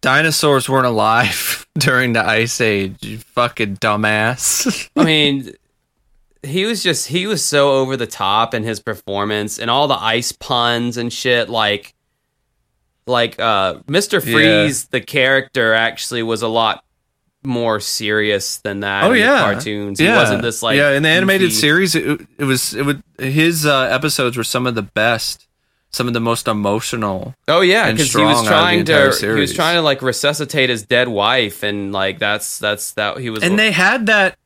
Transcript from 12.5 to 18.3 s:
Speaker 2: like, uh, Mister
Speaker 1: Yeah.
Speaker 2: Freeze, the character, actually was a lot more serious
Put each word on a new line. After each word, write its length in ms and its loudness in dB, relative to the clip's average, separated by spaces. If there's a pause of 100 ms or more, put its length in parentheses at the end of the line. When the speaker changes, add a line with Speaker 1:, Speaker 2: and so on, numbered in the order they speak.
Speaker 2:
like, 340 0
uh, 480 0
Mister 300 -2
Speaker 1:
Yeah. 160 -2
Speaker 2:
Freeze, 520 2
the 160 -4
character, 720 0
actually 500 -2
was 180 -2
a 60 -2
lot 360 0 (600)
more 360 -2
serious 800 -2